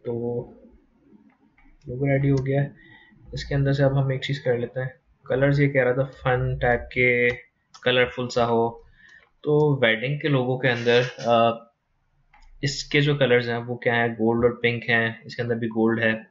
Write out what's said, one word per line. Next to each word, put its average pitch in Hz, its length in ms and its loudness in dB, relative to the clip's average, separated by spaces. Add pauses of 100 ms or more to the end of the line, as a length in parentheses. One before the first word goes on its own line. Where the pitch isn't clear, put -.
तो 123 80 -6 (1700)
लोगो 131 220 -6
रेडी 139 220 2
हो 139 100 2
गया 135 240 -2
है। - 120 -6 (600)
इसके - 200 -8
अंदर 139 180 0
से 139 100 0
अब 135 140 2
हम 135 160 0
एक 131 120 -6
चीज़ 139 180 -6
कर 120 160 0
लेते 120 220 -6
हैं, 131 120 -8 (340)
Colors 139 340 2
ये 143 80 4
कह 139 140 2
रहा 123 120 2
था 135 100 0 (120)
fun 127 460 -2
type 120 260 0
के, 123 420 2 (520)
colorful 123 460 0
सा 120 160 0
हो, 117 400 -2 (600)
तो 147 340 2
wedding 120 420 0
के 160 80 -4
लोगों 127 300 0
के 131 100 0
अंदर, 120 340 2
अ, 117 720 0 (880)
इसके - 380 -2
जो 143 160 0
colors 123 320 2
हैं 117 160 -4
वो 123 140 -8
क्या 120 160 -2
है, 117 200 0
Gold 117 300 2
और 117 180 2
pink 120 220 -2
हैं, 113 380 -2
इसके - 200 -12
अंदर 117 140 -4
भी 117 140 -4
gold 113 300 0
है। 110 140 2 (160)